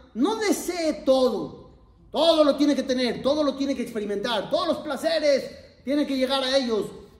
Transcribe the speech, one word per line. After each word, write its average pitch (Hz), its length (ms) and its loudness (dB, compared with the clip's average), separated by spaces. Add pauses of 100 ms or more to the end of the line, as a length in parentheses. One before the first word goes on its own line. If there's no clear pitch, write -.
(140)
no 339 220 2
desee 349 680 -2
todo. 240 680 0 (400)
Todo 311 320 4
lo 277 120 4
tiene 285 200 2
que 254 80 0
tener, 240 400 -2
todo 294 200 2
lo 269 120 0
tiene 277 200 -2
que 247 60 -6
experimentar, 208 680 -4
todos 339 160 0
los 294 100 0
placeres 294 720 0 (340)
tiene 285 220 0
que 277 100 -4
llegar 262 280 0
a 262 120 0
ellos. 226 300 0 (340)